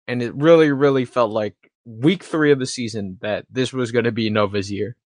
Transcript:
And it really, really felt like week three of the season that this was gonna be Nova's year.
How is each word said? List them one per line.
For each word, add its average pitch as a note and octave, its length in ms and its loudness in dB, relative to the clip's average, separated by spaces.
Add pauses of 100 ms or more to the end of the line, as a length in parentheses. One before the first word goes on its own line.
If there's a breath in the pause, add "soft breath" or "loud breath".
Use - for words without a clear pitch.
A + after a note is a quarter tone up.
And B2 140 -4
it A#2 120 -6
really, D#3 380 6
really C3+ 320 2
felt A#2+ 260 0
like G#2+ 240 -4 (300)
week A#2+ 400 -2
three D#3 260 2
of C#3+ 80 4
the B2+ 80 -4
season G#2+ 540 -8
that G2+ 300 -4
this B2+ 220 -4
was B2 200 -4
gonna A#2 180 0
be A2 200 -2
Nova's G2+ 420 -2
year. G2+ 240 -6 (120)